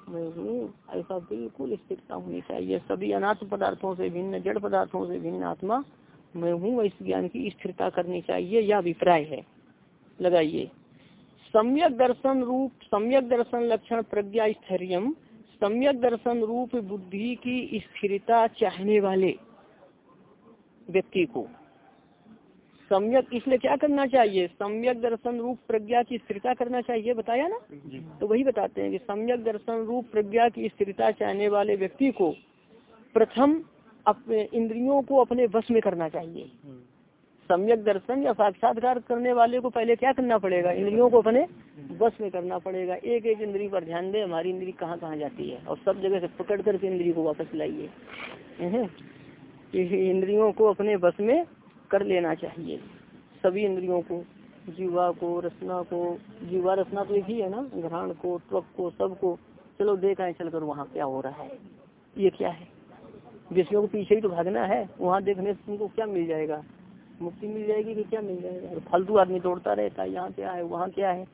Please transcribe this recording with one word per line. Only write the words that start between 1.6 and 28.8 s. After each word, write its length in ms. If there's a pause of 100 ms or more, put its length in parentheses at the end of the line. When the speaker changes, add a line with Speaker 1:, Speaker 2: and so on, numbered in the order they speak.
Speaker 1:
स्थिरता 380
होनी 260
चाहिए। 380
सभी 340
अनात्म 360
पदार्थों 460
से 160
भिन्न, 280
जड़ 200
पदार्थों 480
से 120
भिन्न 240
आत्मा 420 (520)
मैं 160
हूँ, 300
इस 100 (100)
ज्ञान 260
की 220
स्थिरता 400
करनी 300
चाहिए, 400
यह 180
अभिप्राय 460
है। 200 (760)
लगाइए, 500 (840)
सम्यक 420
दर्शन 460
रूप, 300 (100)
सम्यक 460
दर्शन 340
लक्षण 400
प्रज्ञा 500
स्थैर्यम, 600 (480)
सम्यक 400
दर्शन 400
रूप 360
बुद्धि 580
की 460
स्थिरता 680
चाहने 540
वाले 360 (1500)
व्यक्ति 360
को 220 (1400)
सम्यक 420
इसलिए 260
क्या 180
करना 300
चाहिए? 400
सम्यक 540
दर्शन 380
रूप 200 (100)
प्रज्ञा 340
की 160
स्थिरता 360
करना 260
चाहिए, 340
बताया 340
ना? 100 (140)
Speaker 2:
जी। 340 (140)
Speaker 1:
तो 60
वही 180
बताते 380